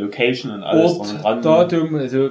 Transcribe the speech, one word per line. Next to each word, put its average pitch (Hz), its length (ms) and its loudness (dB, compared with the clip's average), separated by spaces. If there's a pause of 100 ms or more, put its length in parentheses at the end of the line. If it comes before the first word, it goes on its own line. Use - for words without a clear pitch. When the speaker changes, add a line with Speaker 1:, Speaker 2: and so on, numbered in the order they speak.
Speaker 1:
Location 123 500 -2
und 101 140 -10
alles 160 280 4
Speaker 2:
Ort, 202 140 -6
Speaker 1:
drum - 120 -8
und - 40 -12
dran. 113 200 -2
Speaker 2:
Datum, 160 520 2
also 135 360 -2